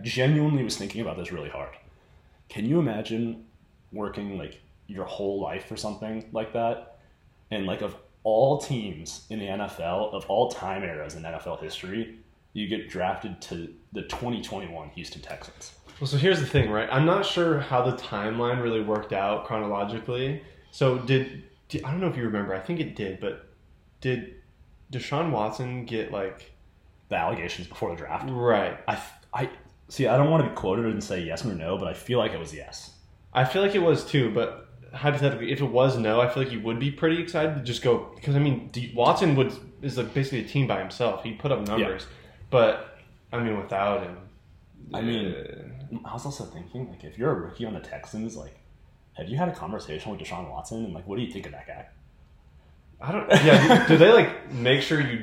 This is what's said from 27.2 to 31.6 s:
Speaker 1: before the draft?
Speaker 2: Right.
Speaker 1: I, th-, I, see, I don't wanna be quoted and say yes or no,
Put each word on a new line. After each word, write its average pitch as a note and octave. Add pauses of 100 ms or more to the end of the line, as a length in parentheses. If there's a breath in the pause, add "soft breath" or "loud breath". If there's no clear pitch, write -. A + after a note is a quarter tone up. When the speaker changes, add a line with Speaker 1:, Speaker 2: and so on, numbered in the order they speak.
Speaker 1:
before G2
the E2+
draft? D#2
Speaker 2:
Right. A2+ (100)
Speaker 1:
I, -
th-, - (300)
I, C3 (380)
see, C3
I A#2+
don't D3
wanna D3
be -
quoted G#2+
and G2+
say F#2
yes D#2+
or G#2
no, E2+